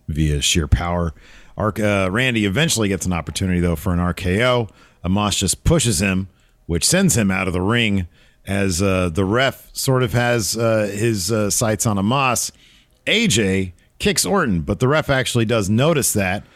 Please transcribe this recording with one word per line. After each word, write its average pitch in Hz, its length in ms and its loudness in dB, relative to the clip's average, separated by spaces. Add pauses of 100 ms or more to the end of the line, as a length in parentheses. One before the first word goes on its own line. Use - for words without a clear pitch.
via 73 320 0
sheer 76 280 0
power. 87 460 0 (420)
Arc-, 107 240 -2
uh, 101 320 2
Randy 117 320 0
eventually 110 440 0
gets 95 180 -2
an 92 60 -2
opportunity, 87 480 -2
though, 87 160 2
for 90 160 -2
an 87 60 0
R 87 160 0
K 95 300 -2
O. 123 240 0 (360)
Amos 98 320 0
just - 280 -4
pushes 120 360 2
him, 95 280 -2 (380)
which 85 180 -2
sends 175 320 2
him 104 140 2
out 95 180 -2
of 87 40 -4
the 90 80 0
ring 101 460 0 (400)
as, 98 360 0
uh, 92 260 2
the 87 160 0
ref 120 480 0
sort 131 320 0
of 110 80 -2
has, 120 440 0
uh, 110 360 0
his, 101 400 -2
uh, 104 180 0
sights 110 360 0
on 104 120 0
Amos. 123 540 0 (560)
A 214 180 2
J 95 460 0 (260)
kicks - 280 0
Orton, 147 360 0
but 87 180 -4
the 131 80 2
ref 151 220 0
actually 127 340 0
does 107 260 0
notice 131 420 2
that, 98 320 -2 (120)